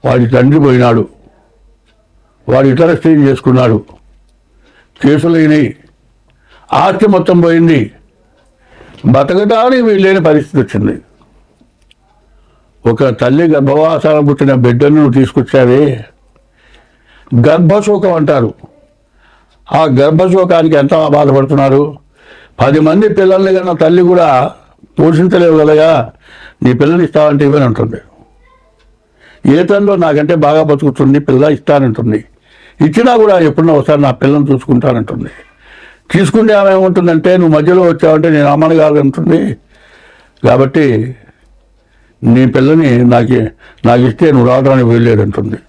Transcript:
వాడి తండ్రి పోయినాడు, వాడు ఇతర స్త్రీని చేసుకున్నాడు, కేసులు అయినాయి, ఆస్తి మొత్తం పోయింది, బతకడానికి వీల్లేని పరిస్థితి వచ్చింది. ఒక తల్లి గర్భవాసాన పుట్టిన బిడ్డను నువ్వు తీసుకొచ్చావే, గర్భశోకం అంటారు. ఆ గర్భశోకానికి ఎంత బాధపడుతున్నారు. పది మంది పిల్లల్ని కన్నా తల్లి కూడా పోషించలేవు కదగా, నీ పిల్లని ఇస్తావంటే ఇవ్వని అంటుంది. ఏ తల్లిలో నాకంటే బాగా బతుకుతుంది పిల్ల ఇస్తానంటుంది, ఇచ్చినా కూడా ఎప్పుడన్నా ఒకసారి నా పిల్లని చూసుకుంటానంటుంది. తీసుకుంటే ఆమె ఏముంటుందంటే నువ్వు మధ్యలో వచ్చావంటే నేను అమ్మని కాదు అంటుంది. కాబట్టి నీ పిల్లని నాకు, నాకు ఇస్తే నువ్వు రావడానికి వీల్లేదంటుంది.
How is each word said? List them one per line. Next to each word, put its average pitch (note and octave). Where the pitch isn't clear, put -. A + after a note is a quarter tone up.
వాడి B2+
తండ్రి C3+
పోయినాడు, B2
వాడు C3+
ఇతర E3
స్త్రీని D#3
చేసుకున్నాడు, B2+
కేసులు D3+
అయినాయి, D3+
ఆస్తి F#3+
మొత్తం F3
పోయింది, E3
బతకడానికి A3
వీల్లేని F#3+
పరిస్థితి D3+
వచ్చింది. G#2+
ఒక A#2
తల్లి C3+
గర్భవాసాన D3+
పుట్టిన C#3
బిడ్డను C3+
నువ్వు C#3+
తీసుకొచ్చావే, C3
గర్భశోకం F#3+
అంటారు. C#3
ఆ D3
గర్భశోకానికి E3
ఎంత C#3+
బాధపడుతున్నారు. C#3
పది C#3
మంది G3+
పిల్లల్ని F#3+
కన్నా F3+
తల్లి F3
కూడా F3
పోషించలేవు E3
కదగా, D#3
నీ B2
పిల్లని E3
ఇస్తావంటే D3+
ఇవ్వని C#3+
అంటుంది. A2+
ఏ D#3
తల్లిలో G3+
నాకంటే D3+
బాగా D#3
బతుకుతుంది C#3
పిల్ల C3
ఇస్తానంటుంది, A#2+
ఇచ్చినా A#3+
కూడా G#3
ఎప్పుడన్నా D#3+
ఒకసారి D3
నా B2+
పిల్లని C#3+
చూసుకుంటానంటుంది. B2
తీసుకుంటే G#3+
ఆమె G3
ఏముంటుందంటే F3+
నువ్వు E3
మధ్యలో F3+
వచ్చావంటే D#3
నేను D3
అమ్మని D#3+
కాదు D3+
అంటుంది. E3
కాబట్టి C3+
నీ A#2+
పిల్లని D3
నాకు, A#2+
నాకు A#2+
ఇస్తే E3+
నువ్వు A#2+
రావడానికి C3
వీల్లేదంటుంది. G#2+